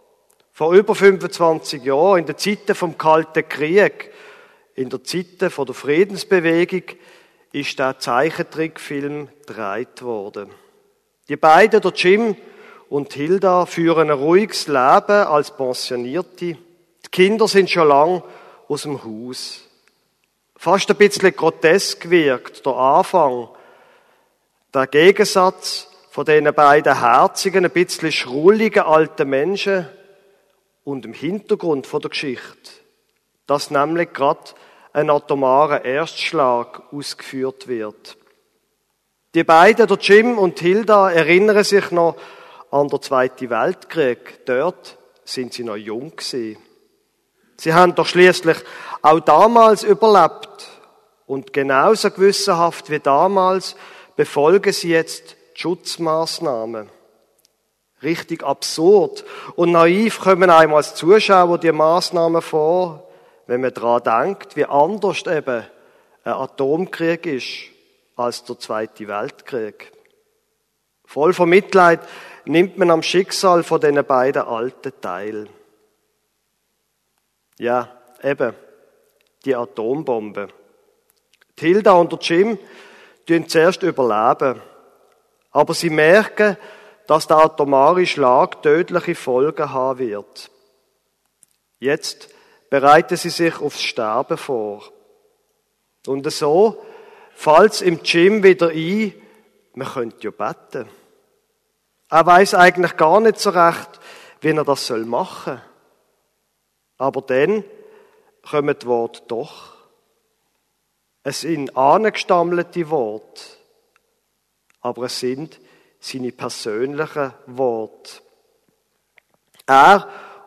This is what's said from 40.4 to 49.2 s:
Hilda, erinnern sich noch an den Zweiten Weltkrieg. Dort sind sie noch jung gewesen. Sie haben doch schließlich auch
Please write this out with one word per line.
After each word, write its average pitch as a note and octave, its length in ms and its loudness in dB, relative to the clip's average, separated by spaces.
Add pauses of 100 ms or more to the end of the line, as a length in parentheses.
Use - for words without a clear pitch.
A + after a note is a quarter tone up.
Hilda, G3 500 2
erinnern F3+ 540 4
sich G3 280 0
noch E3+ 260 0 (520)
an C#3+ 200 -2
den C#3+ 120 -4
Zweiten B2+ 480 -4
Weltkrieg. B2+ 960 -6
Dort C#3+ 520 -6 (260)
sind B2 300 -12
sie B2 100 -12
noch G#2+ 140 -10
jung A2 400 -12
gewesen. A2 400 -10 (1000)
Sie D#3+ 140 -2
haben F3 200 6
doch D#3+ 120 0
schließlich F3 520 2 (440)
auch D#3 180 4